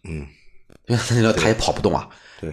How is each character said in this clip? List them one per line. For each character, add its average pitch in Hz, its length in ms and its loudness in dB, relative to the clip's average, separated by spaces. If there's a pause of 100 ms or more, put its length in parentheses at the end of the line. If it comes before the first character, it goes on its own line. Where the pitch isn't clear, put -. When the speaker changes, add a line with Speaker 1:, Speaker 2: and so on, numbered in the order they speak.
Speaker 1:
嗯。 76 180 -8 (600)
Speaker 2:
原 120 120 0
厂 - 80 -4
三 120 120 2
点 113 40 4
六 110 100 4
它 - 160 2
也 110 60 4
跑 - 160 0
不 - 100 -6
动 87 140 2
啊。 - 140 -6 (320)
Speaker 1:
对。 80 120 -10